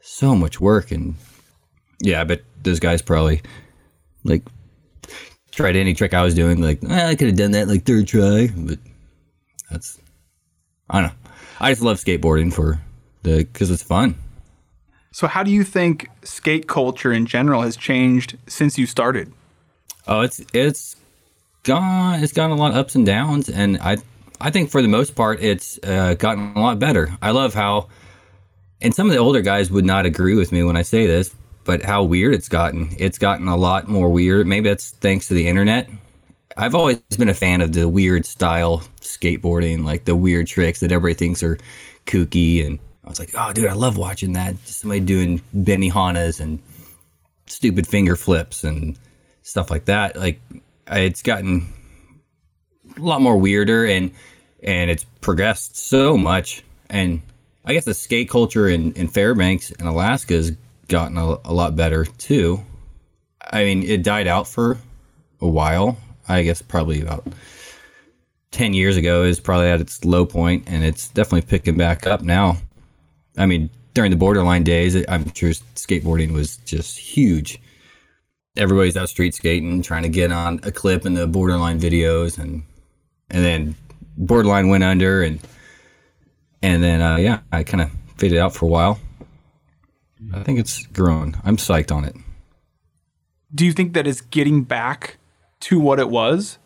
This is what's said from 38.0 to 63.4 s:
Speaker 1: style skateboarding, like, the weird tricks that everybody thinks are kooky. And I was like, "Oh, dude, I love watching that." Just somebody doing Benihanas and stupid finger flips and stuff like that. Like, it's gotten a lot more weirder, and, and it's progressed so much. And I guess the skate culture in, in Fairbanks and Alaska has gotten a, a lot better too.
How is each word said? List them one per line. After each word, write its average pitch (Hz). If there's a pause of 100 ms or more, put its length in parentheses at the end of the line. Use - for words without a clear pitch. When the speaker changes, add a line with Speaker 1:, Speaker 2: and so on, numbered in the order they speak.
Speaker 1:
style 85 (200)
skateboarding, 85
like, 78
the 87
weird 87
tricks 85
that 87
everybody 87
thinks 87
are 82 (480)
kooky. 85
And 73 (260)
I -
was -
like, -
"Oh, -
dude, 110
I 95
love 110
watching 95
that." 90 (100)
Just -
somebody 101
doing 90 (140)
Benihanas 90
and 78 (840)
stupid 98
finger 95
flips -
and 76 (460)
stuff -
like 82
that. 101
Like, 90 (460)
it's 95
gotten 95 (1300)
a 147
lot 151
more 120
weirder, 104
and, 92 (500)
and 87
it's 82 (160)
progressed 101
so 262
much. 90 (260)
And 90 (440)
I 135
guess 165
the 107
skate 120
culture 113
in, 82
in 87
Fairbanks 98
and 87
Alaska 90
has 82 (380)
gotten 82
a, 82
a 82
lot 85
better 80
too. 95 (880)